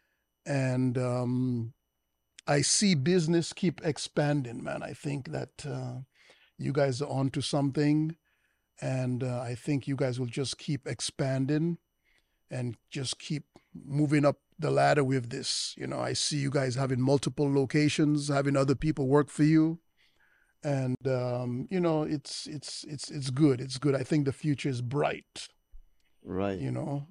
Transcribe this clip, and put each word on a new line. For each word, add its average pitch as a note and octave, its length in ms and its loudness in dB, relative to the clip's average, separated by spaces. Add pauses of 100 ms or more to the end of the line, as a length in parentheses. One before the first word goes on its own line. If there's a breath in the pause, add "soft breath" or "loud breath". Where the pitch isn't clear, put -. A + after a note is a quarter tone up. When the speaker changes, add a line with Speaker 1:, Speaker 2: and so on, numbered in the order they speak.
(460)
Speaker 1:
And, C3 520 0
um, B2 760 -2 (760)
I C#3+ 140 2
see G3 340 4
business E3+ 580 2
keep - 300 -2
expanding, D3 800 -2
man. - 200 -6
I - 100 -10
think C#3+ 380 -6
that, C3 340 -10
uh, B2+ 360 -8 (560 soft breath)
you C3+ 140 -4
guys C#3 300 2
are C#3+ 80 -6
onto C3+ 320 -2
something. D3 760 2 (680)
And, B2+ 420 -2
uh, B2 180 -4
I B2 140 -6
think C#3 320 -2
you C#3 80 -2
guys B2+ 240 -2
will B2+ 80 -2
just B2+ 300 -6
keep - 300 -6
expanding C#3+ 880 0 (720)
and B2 280 -6 (120)
just - 300 -6
keep - 240 -4 (300)
moving C#3+ 520 2
up C#3+ 140 2 (180)
the D3 140 -2
ladder C#3+ 320 6
with C3 260 0
this. - 480 -6
You C3 100 -8
know, C3+ 120 -4
I B2 140 -2
see D3+ 240 -2
you C#3 120 0
guys C3 260 0
having C3 260 0
multiple C#3 500 2
locations, D3 800 2
having C#3 260 2
other C#3 200 4
people D3+ 320 0
work C#3+ 220 4
for - 140 2
you. D#3+ 360 6 (840)
And, C3 340 0 (100)
um, B2 600 -2
you F#3 100 0
know, D#3+ 240 2
it's, - 440 -6
it's, - 380 -12
it's, - 260 -12
it's C#3 180 -8
good. C3+ 320 4
It's C3+ 160 -8
good. C#3+ 180 2
I C3 80 -2
think D3+ 220 2
the C3+ 80 0
future D3 360 -2
is B2 120 -2
bright, C#3+ 640 -4 (760)
Speaker 2:
Right. F#2+ 360 -2
Speaker 1:
you C3+ 120 -4
know, C#3+ 400 -6